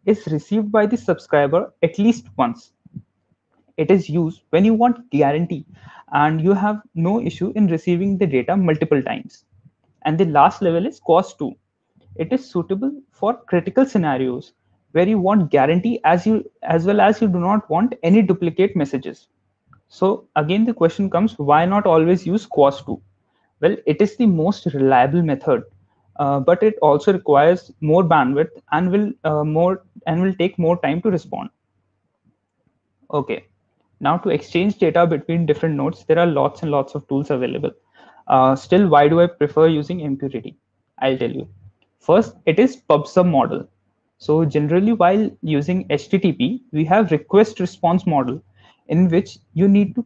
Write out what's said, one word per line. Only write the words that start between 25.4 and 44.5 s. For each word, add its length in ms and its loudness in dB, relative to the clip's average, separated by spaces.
uh, 200 -2
but 240 2
it 180 2
also 320 4
requires 580 2
more 220 2
bandwidth 460 2
and 200 -2
will, 200 -2
uh, 200 -2
more, 400 -2
and 140 -2
will 120 0
take 240 -4
more 200 0
time 240 -4
to 100 -2
respond. 380 -8
Okay, 320 -6
now 180 -2
to 120 -4
exchange 480 -2
data 280 2
between 400 -2
different 300 -2
nodes, 300 -6
there 140 2
are 60 4
lots 360 -2
and 100 -6
lots 240 -4
of 120 -12
tools 220 -4
available. 420 -4
Uh, 280 2
still, 320 2
why 200 6
do 140 4
I 60 4
prefer 400 2
using 340 -2
M 160 -6
Q 120 -6
T 120 -10
T? 160 -18
I'll 180 0
tell 140 -4
you. 160 -10
First, 360 2
it 120 2
is 180 2
pub 320 0
sub 180 2
model. 420 -2
So 240 0
generally, 500 0